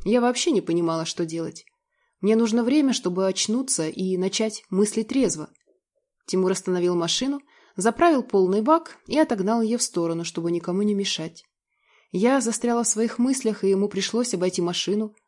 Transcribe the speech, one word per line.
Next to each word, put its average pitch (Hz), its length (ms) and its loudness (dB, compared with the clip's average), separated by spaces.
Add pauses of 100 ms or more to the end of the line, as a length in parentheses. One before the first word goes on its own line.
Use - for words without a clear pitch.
я 226 160 2
вообще 247 300 0
не 220 100 2
понимала, 165 440 0
что 175 200 -4
делать. 165 420 -8 (540)
Мне 208 140 2
нужно 226 300 2
время, 269 280 4
чтобы 190 360 -2
очнуться 202 600 -2
и 185 280 -2
начать 196 540 -2
мыслить 208 360 2
трезво. 190 440 0 (760)
Тимур 185 240 0
остановил 180 460 -2
машину, 254 440 -2 (360)
заправил 240 480 2
полный 196 380 2
бак 320 440 2
и 247 100 -4
отогнал 226 460 2
ее 226 160 0
в 240 40 -6
сторону, 170 420 -2
чтобы 170 260 -4
никому 175 320 -2
не 208 120 2
мешать. 180 500 -6 (680)
Я 240 300 2
застряла 233 420 0
в 214 60 0
своих 220 320 0
мыслях, 247 420 0
и 190 60 2
ему 196 200 2
пришлось 202 460 -2
обойти 180 280 0
машину, 202 520 -2 (140)